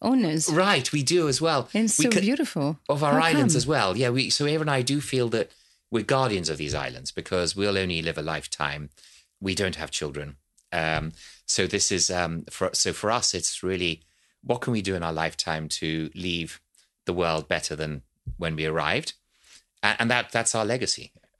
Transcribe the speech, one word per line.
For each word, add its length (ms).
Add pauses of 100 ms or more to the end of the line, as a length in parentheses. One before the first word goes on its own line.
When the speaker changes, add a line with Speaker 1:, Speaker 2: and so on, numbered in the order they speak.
Speaker 1:
owners. 480
Speaker 2:
Right, 420
we 100
do 240
as 140
well. 320
Speaker 1:
And 120
Speaker 2:
We 40
Speaker 1:
so 220
Speaker 2:
could 100
Speaker 1:
beautiful. 580 (120)
Speaker 2:
Of 120
our 160
Speaker 1:
How 100
Speaker 2:
islands 260
Speaker 1:
come? 40
Speaker 2:
as 80
well. 300
Yeah, 140
we, 180
so 180
Ava 140
and 100
I 120
do 180
feel 300
that 200 (400)
we're 140
guardians 460
of 80
these 160
islands 360
because 460
we'll 220
only 240
live 160
a 40
lifetime. 680 (500)
We 140
don't 220
have 140
children. 460 (360)
Um, 400 (340)
so 200
this 240
is, 200
um, 400
for, 240
so 180
for 180
us, 220
it's 300
really, 400 (400)
what 180
can 140
we 80
do 120
in 80
our 100
lifetime 560
to 460
leave 460 (460)
the 80
world 340
better 260
than 280 (340)
when 200
we 100
arrived? 480 (680)
A-, 160
and 120
that, 220
that's 220
our 120
legacy. 460 (280)